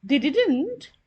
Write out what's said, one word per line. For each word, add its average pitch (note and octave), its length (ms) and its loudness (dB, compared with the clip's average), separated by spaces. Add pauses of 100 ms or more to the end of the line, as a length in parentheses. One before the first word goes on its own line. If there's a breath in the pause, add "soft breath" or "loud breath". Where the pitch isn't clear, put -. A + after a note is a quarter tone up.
They A#3 160 0
didn't. D#4+ 720 0 (160)